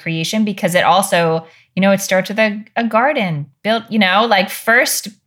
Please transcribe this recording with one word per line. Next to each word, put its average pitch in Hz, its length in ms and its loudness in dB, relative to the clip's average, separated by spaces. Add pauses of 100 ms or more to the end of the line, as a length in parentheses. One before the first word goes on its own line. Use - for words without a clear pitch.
creation 165 440 -2
because 190 300 -2
it 180 100 2
also, 170 640 2 (280)
you 185 80 -2
know, 196 80 4
it 196 100 2
starts 185 280 -2
with 208 100 -6
a, 214 260 -2 (120)
a 233 80 -2
garden 220 680 -2 (120)
built, 208 280 -2
you 220 80 -2
know, 196 280 4
like, 196 220 2
first - 600 0 (180)